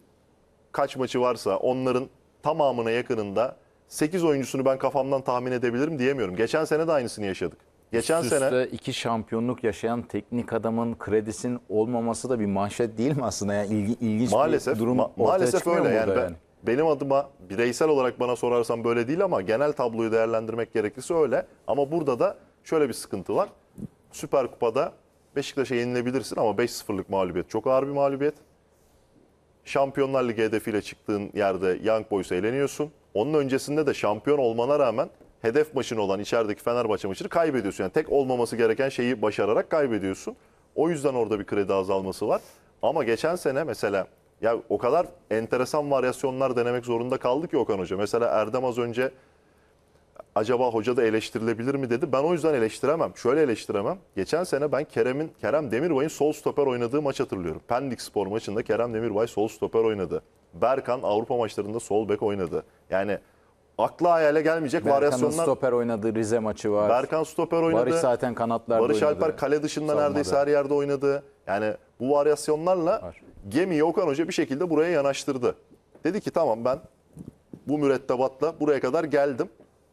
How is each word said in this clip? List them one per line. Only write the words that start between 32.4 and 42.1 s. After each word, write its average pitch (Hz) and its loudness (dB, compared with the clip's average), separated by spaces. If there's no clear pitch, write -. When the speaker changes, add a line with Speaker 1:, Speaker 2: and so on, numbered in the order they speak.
Speaker 1:
Onun 131 0
öncesinde 143 0
de 131 2
şampiyon 110 0
olmana 123 2
rağmen 131 0
hedef 135 2
maçın 120 -2
olan 98 0
içerideki 104 0
Fenerbahçe 113 0
maçını 95 -6
kaybediyorsun. 127 0
Yani 92 -4
tek 156 0
olmaması 127 0
gereken 113 2
şeyi 123 -2
başararak 107 0
kaybediyorsun. 123 -2
O 156 0
yüzden 143 -2
orada 107 0
bir 95 -6
kredi 101 0
azalması 95 0